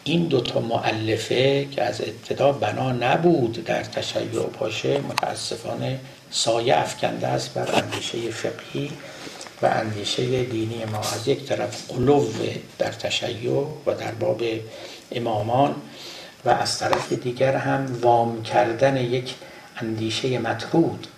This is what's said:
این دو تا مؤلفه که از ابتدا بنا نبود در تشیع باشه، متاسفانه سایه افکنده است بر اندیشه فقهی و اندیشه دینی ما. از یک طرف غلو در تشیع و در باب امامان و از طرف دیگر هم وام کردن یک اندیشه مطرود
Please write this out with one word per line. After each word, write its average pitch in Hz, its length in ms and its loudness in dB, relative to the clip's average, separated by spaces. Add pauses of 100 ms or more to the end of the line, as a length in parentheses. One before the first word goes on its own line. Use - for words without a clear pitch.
این 165 220 2
دو 131 160 4
تا - 180 0
مؤلفه 117 1120 2
که - 120 0
از - 180 -2
ابتدا 113 500 2
بنا 120 400 0
نبود 131 760 4
در - 180 0
تشیع 113 580 -2 (180)
باشه، - 380 0
متاسفانه - 1000 -4 (320)
سایه 117 460 2
افکنده 120 500 -2
است - 260 -2
بر - 220 -2
اندیشه - 560 -2
فقهی 139 600 -6 (680)
و 143 40 2
اندیشه 123 760 0
دینی 110 420 -2
ما. 107 140 -4
از 110 280 -2
یک 135 180 0
طرف 110 440 -4
غلو 123 360 6 (520)
در - 140 0
تشیع 107 600 -4 (340)
و - 140 2
در 110 120 -6
باب 117 300 -2 (680)
امامان 117 640 2 (680)
و 113 40 4
از - 300 2
طرف - 340 0
دیگر 131 420 2
هم 135 460 0
وام 117 420 4
کردن 120 540 4
یک 123 360 0 (440)
اندیشه 110 600 0
مطرود 113 680 2 (100)